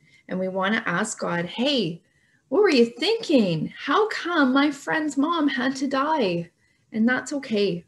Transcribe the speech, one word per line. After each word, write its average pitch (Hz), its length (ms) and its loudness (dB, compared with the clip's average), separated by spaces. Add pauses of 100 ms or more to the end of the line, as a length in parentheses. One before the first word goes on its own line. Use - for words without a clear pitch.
(300)
And 185 100 -4
we 185 80 -2
want 190 260 0
to - 160 -2
ask 190 300 -4
God, 175 240 -2
"Hey, 220 580 -2 (460)
what 339 140 2
were 403 80 4
you 240 160 6
thinking? 233 920 0
How 381 300 0
come 311 460 0
my 285 180 4
friend's 311 460 -4
mom 302 320 2
had 262 260 -2
to 285 120 -4
die?" 269 600 0 (440)
And 226 160 2
that's 254 240 -2
okay. 202 540 -2